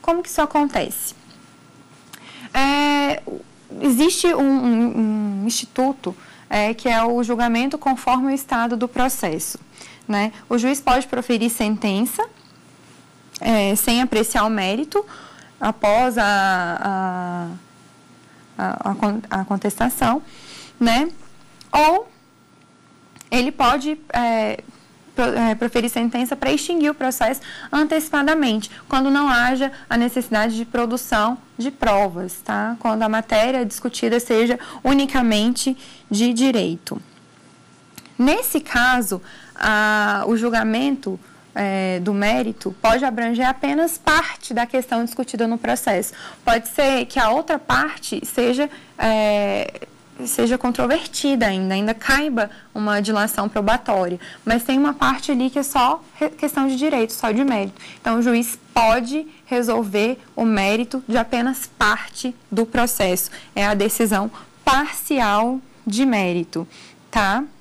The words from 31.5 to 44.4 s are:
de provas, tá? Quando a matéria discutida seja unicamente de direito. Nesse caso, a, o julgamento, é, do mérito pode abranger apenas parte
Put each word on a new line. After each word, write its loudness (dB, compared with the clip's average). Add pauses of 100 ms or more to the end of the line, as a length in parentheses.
de -4
provas, 0
tá? -4
Quando 0
a 2
matéria 2
discutida -2
seja 2 (240)
unicamente 2 (340)
de 2
direito. 0 (1160)
Nesse 2
caso, 0 (320)
a, 2
o 2
julgamento, 0 (340)
é, -2
do -2
mérito -2
pode 4
abranger 0
apenas 0
parte 0